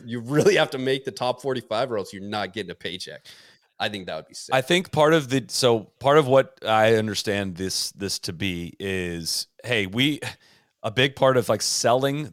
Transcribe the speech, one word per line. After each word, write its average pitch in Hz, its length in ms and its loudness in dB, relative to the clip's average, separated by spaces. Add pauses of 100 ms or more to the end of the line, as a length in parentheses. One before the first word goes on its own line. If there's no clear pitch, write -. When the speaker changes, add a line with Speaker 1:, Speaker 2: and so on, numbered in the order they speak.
Speaker 1:
you 120 140 -8
really 147 340 4
have 156 160 2
to 135 80 -6
make 135 260 -2
the 131 60 -8
top 123 320 -4
forty-five 123 480 -4
or 110 80 -2
else 95 140 -6
you're 98 100 -12
not 101 300 -6
getting 95 180 -8
a 85 60 -12
paycheck. 85 500 -10 (540)
I 107 80 -2
think 101 180 -8
that 87 80 -8
would 80 140 -10
be - 60 -20
sick. - 200 -6
Speaker 2:
I 131 60 2
think 175 320 0
part 151 200 4
of 147 160 2
the, 127 200 0
so 117 500 2
part 143 200 4
of 139 100 4
what 131 360 4
I 110 300 6
understand 101 640 0
this, 92 340 -4
this - 300 -8
to - 120 -8
be 87 460 -6
is, 87 720 -6 (160)
hey, 113 240 -2
we, 131 320 0 (640)
a 113 80 -4
big 131 240 0
part 131 200 4
of, 117 120 2
like, 107 140 0
selling 135 720 0